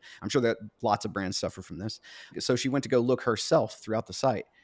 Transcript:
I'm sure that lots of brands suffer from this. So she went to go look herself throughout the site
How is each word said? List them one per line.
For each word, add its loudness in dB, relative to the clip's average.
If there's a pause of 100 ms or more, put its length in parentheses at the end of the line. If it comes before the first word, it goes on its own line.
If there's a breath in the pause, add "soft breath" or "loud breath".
(220 loud breath)
I'm -6
sure 2
that 2 (240)
lots 2
of -6
brands -4
suffer -6
from -12
this. -8 (400 loud breath)
So 2
she -2
went 0
to -10
go 4
look 2
herself 2
throughout -2
the -14
site 0 (180 soft breath)